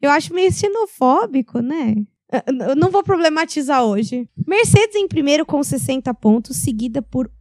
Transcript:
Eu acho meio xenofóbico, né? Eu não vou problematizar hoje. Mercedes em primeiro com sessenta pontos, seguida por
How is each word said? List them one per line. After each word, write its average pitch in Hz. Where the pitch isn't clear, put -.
Eu 285
acho 302
meio 370
xenofóbico, 359
né? 247
Eu 269
não 320
vou 381
problematizar 311
hoje. 226
Mercedes 415
em 403
primeiro 302
com 294
sessenta 262
pontos, 220
seguida 233
por 254